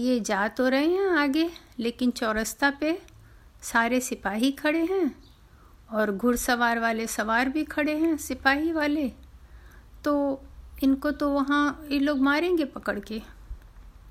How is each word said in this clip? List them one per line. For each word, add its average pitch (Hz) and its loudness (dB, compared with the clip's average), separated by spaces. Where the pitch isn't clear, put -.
ये 247 4
जा 202 0
तो 254 0
रहे 269 4
हैं 381 2
आगे, 311 2
लेकिन 240 0
चौरस्ता 220 0
पे 302 -2
सारे 233 0
सिपाही 220 -2
खड़े 311 0
हैं 359 0
और 214 0
घुड़सवार 240 0
वाले 226 -2
सवार 226 0
भी 311 -2
खड़े 302 -2
हैं, 320 2
सिपाही 277 0
वाले, 294 0
तो 285 0
इनको 269 2
तो 294 -2
वहाँ 285 0
ये 285 0
लोग 285 0
मारेंगे 311 2
पकड़ 208 -6
के। 220 -10